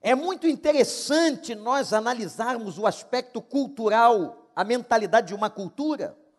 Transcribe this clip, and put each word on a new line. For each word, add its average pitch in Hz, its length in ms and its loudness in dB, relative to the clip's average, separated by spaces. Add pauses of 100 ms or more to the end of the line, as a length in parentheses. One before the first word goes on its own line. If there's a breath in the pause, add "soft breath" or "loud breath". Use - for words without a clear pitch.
É 226 140 2
muito 320 320 -2
interessante 302 1080 0
nós 226 380 -2
analisarmos 220 840 -4
o 208 80 0
aspecto 247 560 -4
cultural, 226 1120 2
a 180 80 -2
mentalidade 220 680 2
de 190 60 -8
uma 208 160 -4
cultura. 208 640 -6 (220)